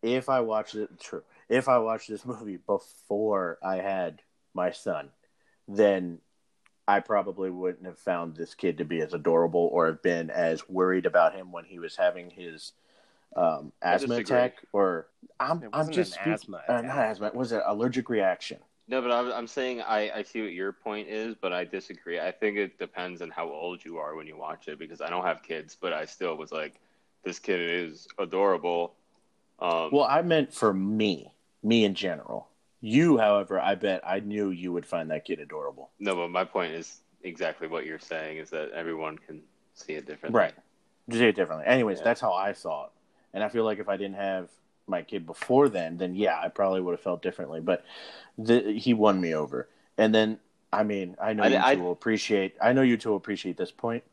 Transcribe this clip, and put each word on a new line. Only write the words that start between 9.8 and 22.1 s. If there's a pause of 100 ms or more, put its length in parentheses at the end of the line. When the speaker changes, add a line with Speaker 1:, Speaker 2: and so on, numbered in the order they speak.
Speaker 1:
have
been
as
worried
about
him
when
he
was
having
his, (640)
um, (100)
Speaker 2:
I
Speaker 1:
asthma
Speaker 2:
disagree.
Speaker 1:
attack. (160)
Or (320)
I'm,
Speaker 3:
It
Speaker 1:
I'm
Speaker 3:
wasn't
Speaker 1:
just
Speaker 3:
an
Speaker 1:
speak-,
Speaker 3:
asthma (120)
Speaker 1:
uh,
not
Speaker 3:
attack.
Speaker 1:
asthma.
Was
it
allergic
reaction? (300)
Speaker 2:
No,
but
I'm,
I'm
saying
I,
I
see
what
your
point
is,
but
I
disagree.